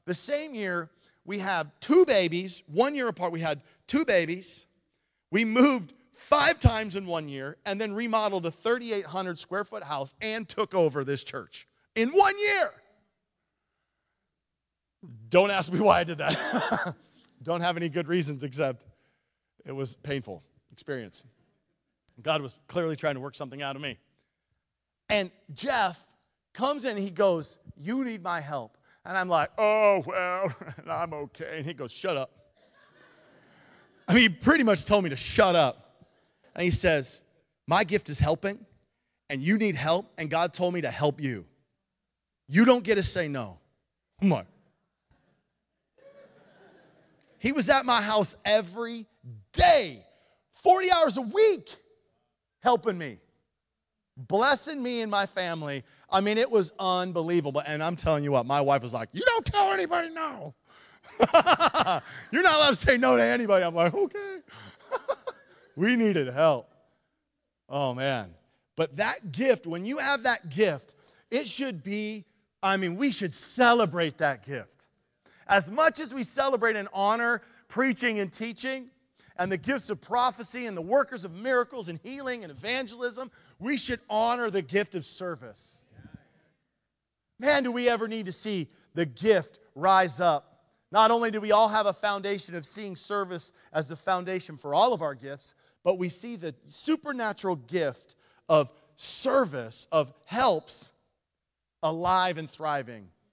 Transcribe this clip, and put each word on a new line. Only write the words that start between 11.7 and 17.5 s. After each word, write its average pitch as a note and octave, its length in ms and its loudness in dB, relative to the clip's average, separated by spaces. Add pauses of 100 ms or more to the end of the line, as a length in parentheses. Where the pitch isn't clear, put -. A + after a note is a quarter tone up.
in A3+ 140 0
one G4 280 4
year. G4+ 340 0 (2500)
Don't F#3 200 6
ask F#3 220 -2
me F3+ 80 -2
why F#3 200 6
I F3 40 2
did D#3+ 160 -8
that. - 760 -2 (240)
<laughs> - 240 -20
Don't E3+ 180 -4